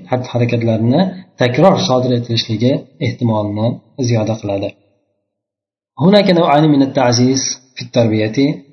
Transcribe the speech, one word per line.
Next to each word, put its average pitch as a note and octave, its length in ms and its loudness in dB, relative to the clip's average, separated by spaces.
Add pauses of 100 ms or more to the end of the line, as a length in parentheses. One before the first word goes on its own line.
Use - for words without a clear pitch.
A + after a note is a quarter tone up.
xatti-harakatlarni A#2 960 -2 (360)
takror C#3 420 2
sodir B2+ 340 0
etilishligi A#2 600 -2 (280)
ehtimolini G#2+ 680 -2 (320)
ziyoda A2+ 380 -2
qiladi. G2+ 340 -6 (1300)
هناك G3 320 4
نوعان D#3 340 4
من D3 180 4
التعزيز B2+ 580 0 (320)
في - 100 -14
التربية، A2 540 -2 (360)